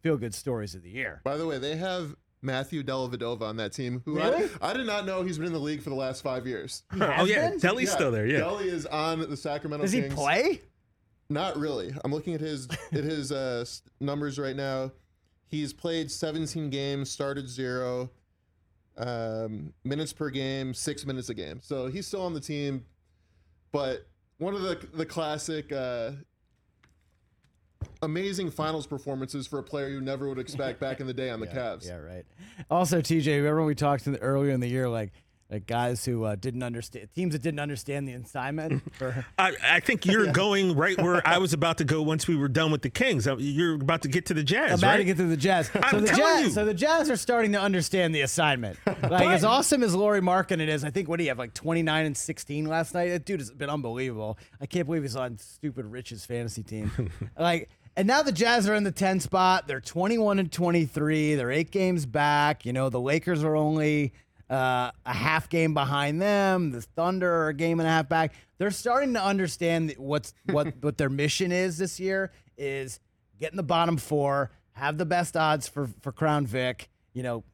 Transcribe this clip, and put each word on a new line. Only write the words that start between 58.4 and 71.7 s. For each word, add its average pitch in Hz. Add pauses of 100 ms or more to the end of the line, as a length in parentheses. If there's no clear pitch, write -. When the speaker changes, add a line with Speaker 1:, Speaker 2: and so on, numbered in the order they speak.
Speaker 1:
are 214
in 208
the 190
ten 190
spot. 185
They're 131
twenty-one 202
and 185
twenty-three. 156
They're 123
eight 160
games 185
back. 147
You 123
know, 131
the 123
Lakers 151
are 156
only, 151 (360)
uh, 127 (140)
a 123
half 147
game 160
behind 143
them. 190
The 120
Thunder 180 (140)
are -
a 151
game 165
and 160
a 160
half 160
back. 160 (240)
They're 196
starting 254
to 214
understand 165
what's, 139 (120)
what, 147
Speaker 3:
<laughs> 127
Speaker 1:
what 143
their 139
mission 147
is 180